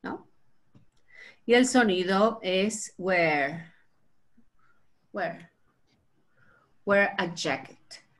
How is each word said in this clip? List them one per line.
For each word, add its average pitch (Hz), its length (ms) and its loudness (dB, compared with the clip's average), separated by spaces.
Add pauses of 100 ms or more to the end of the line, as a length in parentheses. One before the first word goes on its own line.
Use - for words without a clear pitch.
¿no? - 280 -12 (1160)
Y 233 100 4
el 254 120 6
sonido 208 760 2
es 190 560 -2
wear. 165 760 -2 (1400)
Wear. 170 400 -10 (1300)
Wear 196 320 2
a 170 160 -4
jacket. - 720 -8 (140)